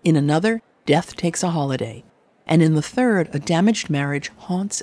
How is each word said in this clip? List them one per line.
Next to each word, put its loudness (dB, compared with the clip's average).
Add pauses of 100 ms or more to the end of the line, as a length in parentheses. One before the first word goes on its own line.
In 4
another, 2 (240)
death 0
takes -4
a -2
holiday. -4 (420)
And 4
in 4
the 2
third, 0
a -4
damaged 0
marriage -4
haunts -6